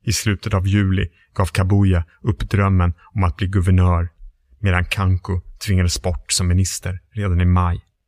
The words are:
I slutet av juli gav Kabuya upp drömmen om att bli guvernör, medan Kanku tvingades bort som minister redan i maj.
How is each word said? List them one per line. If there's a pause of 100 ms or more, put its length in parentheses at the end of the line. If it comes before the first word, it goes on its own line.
I
slutet
av
juli (260)
gav
Kabuya (180)
upp
drömmen (200)
om
att
bli
guvernör, (500)
medan
Kanku (260)
tvingades
bort
som
minister (100)
redan
i
maj. (240)